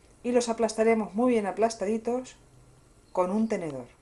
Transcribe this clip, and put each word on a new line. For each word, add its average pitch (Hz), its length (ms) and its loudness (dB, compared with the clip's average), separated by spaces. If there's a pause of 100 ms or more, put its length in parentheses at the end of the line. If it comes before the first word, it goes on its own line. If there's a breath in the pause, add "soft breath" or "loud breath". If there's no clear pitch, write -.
(240)
y 240 80 -2
los 240 180 2
aplastaremos 220 640 0
muy 247 200 2
bien 214 120 0
aplastaditos 226 880 -2 (760)
con 180 200 0
un 220 160 0
tenedor. 156 380 -6 (160)